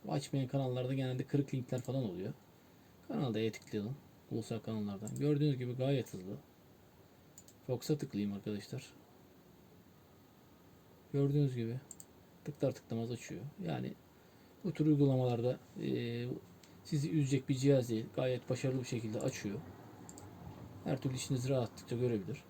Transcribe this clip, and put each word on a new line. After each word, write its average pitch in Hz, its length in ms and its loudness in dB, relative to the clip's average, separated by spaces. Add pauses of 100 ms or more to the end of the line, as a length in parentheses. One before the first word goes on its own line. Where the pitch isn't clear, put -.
Açmayan 143 400 0
kanallarda 127 460 0
genelde 127 300 0
kırık 139 300 0
linkler 127 280 -2
falan 135 220 0
oluyor. 95 300 -4 (720)
Kanalda 113 440 0
tıklayalım. 107 440 -4 (360)
Ulusal 113 280 -4
kanallardan. 107 500 -4 (100)
Gördüğünüz 143 380 4
gibi 123 180 -4
gayet 131 380 0
hızlı. 95 240 -8 (1300)
Fox'a 135 300 0
tıklayayım 104 360 -2
arkadaşlar. 104 600 -6 (2250)
Gördüğünüz 143 420 4
gibi 120 240 -2 (680)
tıklar 143 260 0
tıklamaz 117 400 -4
açıyor. 95 300 -8 (240)
Yani - 280 -2 (720)
bu 170 100 -2
tür 151 120 2
uygulamalarda, 131 760 6 (220)
e, 120 440 0 (580)
sizi 156 280 0
üzecek 139 380 2
bir 139 60 4
cihaz 127 340 6
değil. 113 160 0 (100)
Gayet 127 340 0
başarılı 131 300 0
bir 123 80 -6
şekilde 113 320 -4
açıyor. 110 400 -2 (1200)
Her 156 180 -2
türlü 131 140 0
işinizi 127 340 -2
rahatlıkla 123 480 0
görebilir. 117 520 0